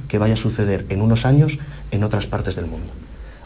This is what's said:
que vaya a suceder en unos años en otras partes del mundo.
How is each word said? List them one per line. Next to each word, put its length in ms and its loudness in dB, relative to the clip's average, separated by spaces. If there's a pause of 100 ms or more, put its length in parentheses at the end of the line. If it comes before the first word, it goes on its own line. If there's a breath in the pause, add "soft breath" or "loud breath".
que 100 0
vaya 160 4
a 20 2
suceder 520 0
en 140 0
unos 220 4
años 340 4 (340 loud breath)
en 100 0
otras 240 0
partes 300 -4
del 100 -4
mundo. 240 -8 (560 loud breath)